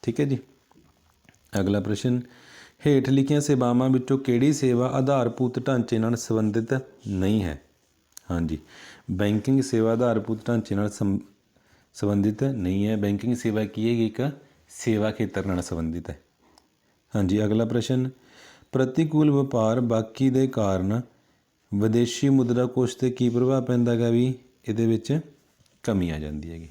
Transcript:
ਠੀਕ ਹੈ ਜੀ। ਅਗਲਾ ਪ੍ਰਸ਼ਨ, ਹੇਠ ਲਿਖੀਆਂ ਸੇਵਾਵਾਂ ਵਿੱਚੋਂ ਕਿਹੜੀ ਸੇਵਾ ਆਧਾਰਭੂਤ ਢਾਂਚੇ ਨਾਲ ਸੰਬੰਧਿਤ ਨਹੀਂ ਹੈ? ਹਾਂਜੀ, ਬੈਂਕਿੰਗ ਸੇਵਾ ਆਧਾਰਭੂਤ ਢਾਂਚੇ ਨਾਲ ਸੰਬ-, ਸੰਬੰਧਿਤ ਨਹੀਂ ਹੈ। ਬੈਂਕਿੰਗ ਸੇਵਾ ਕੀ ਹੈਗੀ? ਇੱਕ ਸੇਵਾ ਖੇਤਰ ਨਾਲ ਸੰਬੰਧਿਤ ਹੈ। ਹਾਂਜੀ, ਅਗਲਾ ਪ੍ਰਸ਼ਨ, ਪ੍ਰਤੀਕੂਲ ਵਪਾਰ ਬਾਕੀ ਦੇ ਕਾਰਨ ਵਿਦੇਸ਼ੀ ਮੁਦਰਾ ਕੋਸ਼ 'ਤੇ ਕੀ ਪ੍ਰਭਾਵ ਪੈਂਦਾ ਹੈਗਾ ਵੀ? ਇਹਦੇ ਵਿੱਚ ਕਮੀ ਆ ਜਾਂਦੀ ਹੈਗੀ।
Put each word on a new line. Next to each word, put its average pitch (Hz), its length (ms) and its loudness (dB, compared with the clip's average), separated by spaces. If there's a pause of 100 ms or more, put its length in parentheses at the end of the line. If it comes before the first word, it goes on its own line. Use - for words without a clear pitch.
ਠੀਕ 117 180 -4
ਹੈ 143 40 2
ਜੀ। 135 140 -2 (1200)
ਅਗਲਾ 101 200 2
ਪ੍ਰਸ਼ਨ, 107 400 -2 (680)
ਹੇਠ 139 220 4
ਲਿਖੀਆਂ 139 320 4
ਸੇਵਾਵਾਂ 127 500 2
ਵਿੱਚੋਂ 131 280 2
ਕਿਹੜੀ 135 340 2
ਸੇਵਾ 127 360 2
ਆਧਾਰਭੂਤ 131 800 0
ਢਾਂਚੇ 120 320 0
ਨਾਲ 113 180 0
ਸੰਬੰਧਿਤ 113 640 0 (260)
ਨਹੀਂ 98 340 0
ਹੈ? 76 200 -6 (680)
ਹਾਂਜੀ, 82 280 -2 (520)
ਬੈਂਕਿੰਗ 104 520 0
ਸੇਵਾ 113 300 0
ਆਧਾਰਭੂਤ 113 560 -2
ਢਾਂਚੇ 113 260 -2
ਨਾਲ 104 160 -2
ਸੰਬ-, 98 300 -4 (760)
ਸੰਬੰਧਿਤ 104 500 0
ਨਹੀਂ 101 420 -2
ਹੈ। 110 100 -2
ਬੈਂਕਿੰਗ 104 400 -2
ਸੇਵਾ 110 280 -2
ਕੀ 110 240 -4
ਹੈਗੀ? 117 180 0
ਇੱਕ 123 240 -4 (380)
ਸੇਵਾ 107 420 -2
ਖੇਤਰ 98 360 -4
ਨਾਲ 90 160 -2
ਸੰਬੰਧਿਤ 82 480 -6
ਹੈ। 76 100 -14 (960)
ਹਾਂਜੀ, 104 280 2
ਅਗਲਾ 110 200 2
ਪ੍ਰਸ਼ਨ, 127 460 -2 (600)
ਪ੍ਰਤੀਕੂਲ 151 580 2
ਵਪਾਰ 127 500 2
ਬਾਕੀ 117 500 0
ਦੇ 131 160 4
ਕਾਰਨ 101 540 0 (720)
ਵਿਦੇਸ਼ੀ 117 540 2
ਮੁਦਰਾ 123 380 2
ਕੋਸ਼ 123 300 -2
'ਤੇ 127 140 0
ਕੀ 123 180 0
ਪ੍ਰਭਾਵ 127 360 2
ਪੈਂਦਾ 120 280 2
ਹੈਗਾ 117 180 2
ਵੀ? 123 240 2 (340)
ਇਹਦੇ 113 180 0
ਵਿੱਚ 113 340 0 (640)
ਕਮੀ 92 280 0
ਆ 78 80 -6
ਜਾਂਦੀ 76 320 -8
ਹੈਗੀ। 82 200 -14